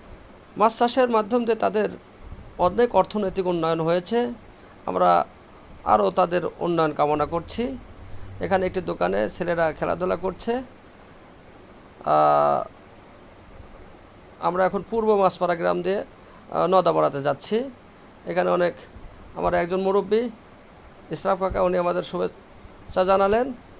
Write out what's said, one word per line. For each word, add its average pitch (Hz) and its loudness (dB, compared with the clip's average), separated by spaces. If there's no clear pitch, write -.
মাছ 220 2
চাষের 247 2
মাধ্যম 226 0
দিয়ে 226 0
তাদের 208 0
অনেক 202 2
অর্থনৈতিক 190 0
উন্নয়ন 165 0
হয়েছে। 185 0
আমরা 180 4
আরও 202 4
তাদের 180 2
উন্নয়ন 165 0
কামনা 147 0
করছি। 214 -6
এখানে 185 0
একটি 180 -2
দোকানে 180 0
ছেলেরা 170 -2
খেলাধুলা 175 -2
করছে। 190 -4
আহ, 147 2
আমরা 175 0
এখন 180 -2
পূর্ব 214 2
মাছপাড়া 180 2
গ্রাম 175 -2
দিয়ে, 190 -2
আহ, 165 0
নদাপাড়াতে 156 2
যাচ্ছি। 208 -2
এখানে 180 -2
অনেক, 175 2
আমার 175 -2
একজন 175 0
মুরব্বী 202 0
ইসরাফ 190 -2
কাকা, 190 0
উনি 180 2
আমাদের 175 0
শুভেচ্ছা - -6
জানালেন 196 2